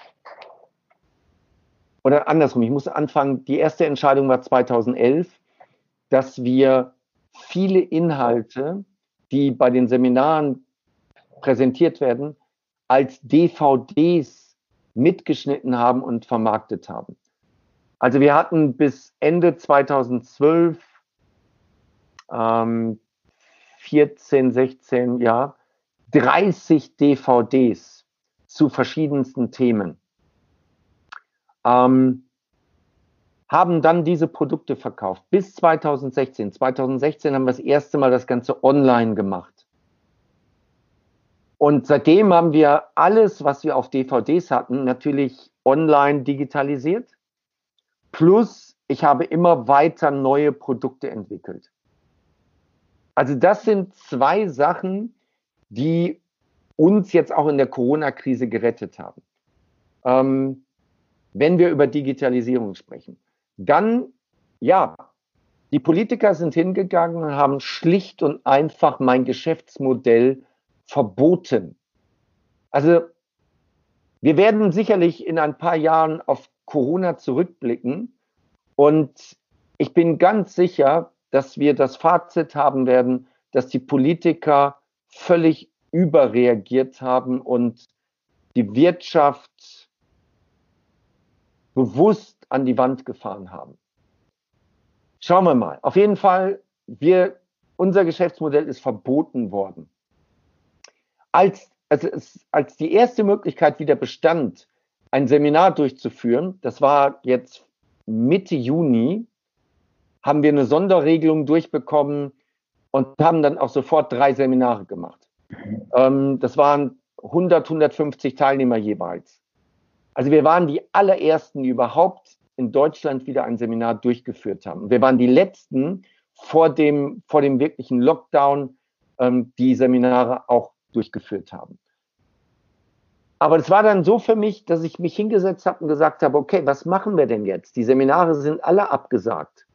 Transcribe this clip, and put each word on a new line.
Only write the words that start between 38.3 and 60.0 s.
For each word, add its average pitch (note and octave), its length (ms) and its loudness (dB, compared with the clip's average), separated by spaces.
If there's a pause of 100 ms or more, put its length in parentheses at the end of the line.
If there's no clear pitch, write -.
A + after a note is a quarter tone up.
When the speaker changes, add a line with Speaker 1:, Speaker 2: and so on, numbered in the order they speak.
Speaker 1:
online B2+ 520 2
gemacht. G2 520 -8 (1900)
Und D3 280 2
seitdem E3+ 480 4
haben E3+ 180 2
wir D3+ 440 2
alles, G3 480 2
was C#3 180 -2
wir D3 140 -4
auf B2 140 -4
D C3 140 -2
V C3 180 -2
Ds E3+ 280 -2
hatten, B2+ 320 -4
natürlich C3 680 -6 (120)
online C#3+ 580 2
digitalisiert. C#3+ 880 -6 (960)
Plus, - 640 2 (140)
ich C#3 160 -4
habe D3 200 2
immer D#3+ 440 0
weiter D3 420 2
neue C#3 400 0
Produkte C3+ 600 -8
entwickelt. G2 600 -16 (1400)
Also C#3 220 -2
das F#3 260 2
sind G3 320 -2
zwei D#3+ 540 -2
Sachen, F3+ 640 -4 (540)
die D#3+ 520 -4 (540)
uns F#3+ 380 2
jetzt E3 200 0
auch D3+ 140 -2
in D3 120 0
der C3 100 0
Corona-Krise C3 800 -4
gerettet A2+ 500 -6
haben. - 240 -20 (800)